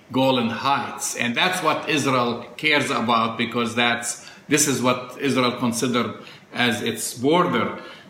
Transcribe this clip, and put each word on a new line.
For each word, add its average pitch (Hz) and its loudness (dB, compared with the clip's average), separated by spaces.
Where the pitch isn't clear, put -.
Golan 127 2
Heights. 131 -2
And 120 -2
that's 175 0
what 151 0
Israel 127 0
cares 147 2
about, 117 2
because 117 -2
that's, 117 -2
this 143 4
is 120 0
what 123 0
Israel 127 2
considered 120 0
as 120 0
its - -4
border. 127 2